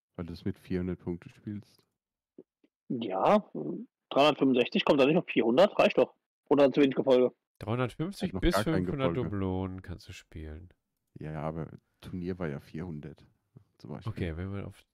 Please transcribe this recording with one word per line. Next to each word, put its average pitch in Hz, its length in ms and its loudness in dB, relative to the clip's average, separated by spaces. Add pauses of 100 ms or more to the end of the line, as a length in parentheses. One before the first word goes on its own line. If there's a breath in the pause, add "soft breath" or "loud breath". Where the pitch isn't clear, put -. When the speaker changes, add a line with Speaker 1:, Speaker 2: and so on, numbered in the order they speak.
(160)
Speaker 1:
Weil 87 100 -10
du 85 60 -12
es - 120 -12
mit 98 140 -6
vierhundert 90 420 -6
Punkte 87 280 -10
spielst. - 540 -14 (1040)
Speaker 2:
Ja, 117 500 2 (720)
dreihundertfünfundsechzig, 135 760 2
kommt 151 160 4
da 131 60 6
nicht 160 100 4
auf 170 100 0
vierhundert? 127 520 2
Reicht 180 200 2
doch. - 160 2 (340)
Oder 139 240 6
zu 156 80 2
wenig 139 160 4
Gefolge? 127 380 4 (240)
Speaker 3:
Dreihundertfünfzig 127 720 -4
Speaker 1:
Hat - 40 -8
noch 95 60 -4
Speaker 3:
bis 175 140 2
Speaker 1:
gar 208 100 2
kein 165 100 0
Speaker 3:
fünfhundert 160 400 0
Speaker 1:
Gefolge. 117 160 -2
Speaker 3:
Dublonen 95 520 -2
kannst - 260 -14
du 90 40 -16
spielen. 80 600 -16 (420)
Speaker 1:
Ja, 76 280 -10
aber 80 280 -6 (300)
Turnier 90 380 -8
war 87 100 -4
ja 71 100 -6
vierhundert 73 680 -12 (520)
zum - 120 -16
Beispiel. 107 220 -10
Speaker 3:
Okay, 82 240 -6
wenn 95 160 -8
wir 98 140 -8
auf, - 160 -18 (120)